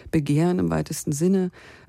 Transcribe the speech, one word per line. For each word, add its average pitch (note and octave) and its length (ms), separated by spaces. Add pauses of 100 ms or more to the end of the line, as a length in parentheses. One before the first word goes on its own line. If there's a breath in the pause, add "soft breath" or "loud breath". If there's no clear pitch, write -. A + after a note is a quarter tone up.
Begehren D#3+ 480
im F3+ 120
weitesten D#3+ 420
Sinne. F3+ 400 (380 loud breath)